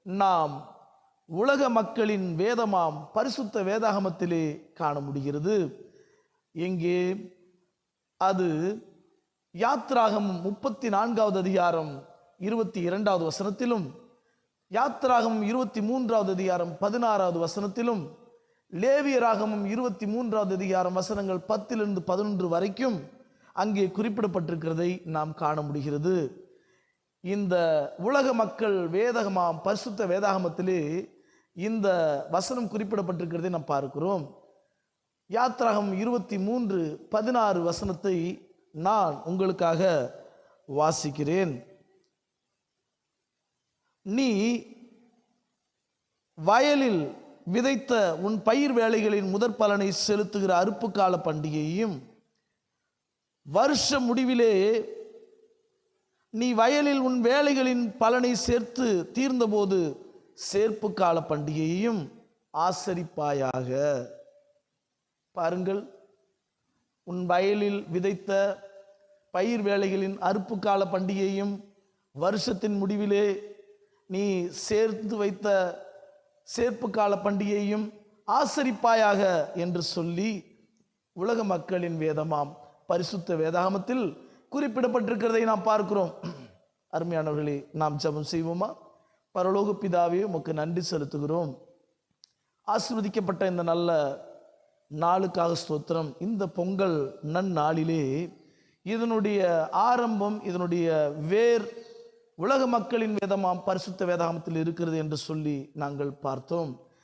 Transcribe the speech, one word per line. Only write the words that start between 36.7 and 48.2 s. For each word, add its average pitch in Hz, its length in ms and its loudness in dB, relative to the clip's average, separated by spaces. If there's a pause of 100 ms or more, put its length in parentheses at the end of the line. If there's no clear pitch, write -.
பதினாறு 214 520 2
வசனத்தை 180 800 -2 (320)
நான் 170 540 0
உங்களுக்காக 170 840 2 (640)
வாசிக்கிறேன். 151 880 0 (2250)
"நீ 226 640 0 (1700)
வயலில் 220 800 4 (300)
விதைத்த 220 760 2
உன் 208 220 -2